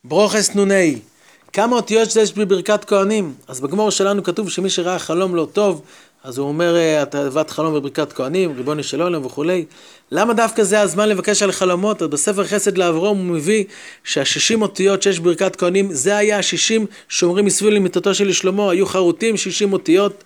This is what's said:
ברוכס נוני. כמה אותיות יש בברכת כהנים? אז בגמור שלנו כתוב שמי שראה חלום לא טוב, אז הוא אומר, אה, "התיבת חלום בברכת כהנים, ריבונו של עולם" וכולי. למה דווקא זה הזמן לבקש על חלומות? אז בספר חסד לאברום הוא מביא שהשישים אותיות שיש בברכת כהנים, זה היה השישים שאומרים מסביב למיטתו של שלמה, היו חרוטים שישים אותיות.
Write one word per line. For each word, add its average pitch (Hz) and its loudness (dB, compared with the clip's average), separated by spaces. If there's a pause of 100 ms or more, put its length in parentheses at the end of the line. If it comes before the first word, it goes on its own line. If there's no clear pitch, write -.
ברוכס 190 2
נוני. 190 2 (540)
כמה 233 0
אותיות 220 0
יש 214 2
בברכת 202 0
כהנים? 196 0 (140)
אז 127 -12
בגמור 196 0
שלנו 196 0
כתוב 180 -4
שמי 185 -4
שראה 180 -2
חלום 180 -2
לא 160 0
טוב, 196 0 (420)
אז 131 -10
הוא 139 -2
אומר, 170 0
אה, 156 2
"התיבת 143 -2
חלום 156 -2
בברכת 147 -4
כהנים, 160 -2
ריבונו 143 -4
של 143 -4
עולם" 170 -2
וכולי. 165 -2 (480)
למה 214 2
דווקא 220 0
זה 208 2
הזמן 202 0
לבקש 202 0
על 196 0
חלומות? 190 0
אז 165 -2
בספר 185 -2
חסד 196 -2
לאברום 180 0
הוא 185 -4
מביא 175 0 (400)
שהשישים 156 0
אותיות 196 0
שיש 190 0
בברכת 175 0
כהנים, 190 0
זה 180 0
היה 208 2
השישים 220 0 (220)
שאומרים 180 2
מסביב 196 2
למיטתו 190 2
של 196 0
שלמה, 190 0
היו 180 2
חרוטים 185 0
שישים 196 -2
אותיות. 190 0